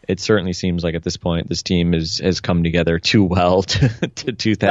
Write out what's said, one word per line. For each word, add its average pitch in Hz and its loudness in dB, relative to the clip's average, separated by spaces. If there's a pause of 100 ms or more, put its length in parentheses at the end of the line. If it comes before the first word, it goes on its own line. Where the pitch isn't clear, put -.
it 95 -2
certainly 92 0
seems 87 -2
like 82 -2
at 82 -6
this 87 -4
point 85 -2
this 87 -6
team 87 2
is, 82 -2
has 87 0
come 87 0
together 82 0
too 107 4
well 90 2
<laughs> - -
to, - 0
to - -10
do 110 -2
that. - -6 (120)